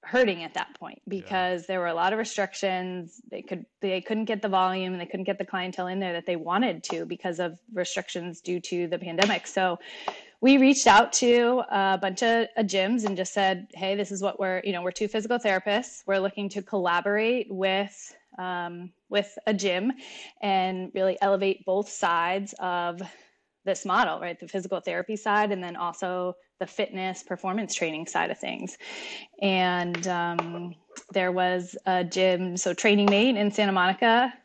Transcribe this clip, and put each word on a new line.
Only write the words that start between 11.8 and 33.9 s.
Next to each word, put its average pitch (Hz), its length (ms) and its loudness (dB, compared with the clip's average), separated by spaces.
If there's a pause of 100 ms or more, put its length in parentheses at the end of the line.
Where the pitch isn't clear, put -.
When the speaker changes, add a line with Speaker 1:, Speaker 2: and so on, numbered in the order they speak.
Speaker 1:
bunch 190 220 -2
of, 233 240 4 (100)
uh, 226 60 2
gyms 202 420 0
and 202 100 -2
just 180 160 -4
said, 190 440 0
"Hey, 190 180 -2
this 202 180 -2
is 196 120 -6
what 202 160 -2
we're, 185 240 0
you 196 80 -2
know, 175 100 -2
we're 180 100 -2
two 214 160 -4
physical 220 300 -2
therapists. 208 680 0
We're 196 100 2
looking 196 320 -2
to 190 140 -6
collaborate 202 880 0
with, 190 640 -2 (240)
um, 175 520 -6 (180)
with 202 360 -2
a 214 80 2
gym 196 400 0 (480)
and 185 540 0
really 190 260 2
elevate 196 420 2
both 196 240 0
sides 180 680 0
of 175 460 -4 (640)
this 190 200 -2
model," 190 340 2
right? 175 200 -6
The 170 80 -16
physical 185 320 -4
therapy 180 360 -4
side 208 360 2
and 185 120 -2
then 175 120 -8
also 180 600 -4 (220)
the 170 100 -4
fitness 190 560 -4
performance 190 500 -4
training 160 320 -4
side 170 240 -2
of - 80 -6
things. - 400 -8 (640)
And, 180 680 0
um, 175 680 -4 (360)
there 185 200 2
was 180 440 0 (120)
a 185 160 2
gym, 180 520 2
so 185 160 -2
Training 202 380 4
Mate 220 260 6
in 208 140 2
Santa 208 220 2
Monica. 226 600 4 (140)